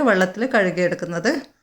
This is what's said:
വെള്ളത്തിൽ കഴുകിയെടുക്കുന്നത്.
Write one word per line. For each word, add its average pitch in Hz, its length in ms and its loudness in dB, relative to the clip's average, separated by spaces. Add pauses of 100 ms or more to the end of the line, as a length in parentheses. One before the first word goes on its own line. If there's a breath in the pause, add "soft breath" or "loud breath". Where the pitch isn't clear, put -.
വെള്ളത്തിൽ 185 360 2 (100)
കഴുകിയെടുക്കുന്നത്. 175 760 0 (320)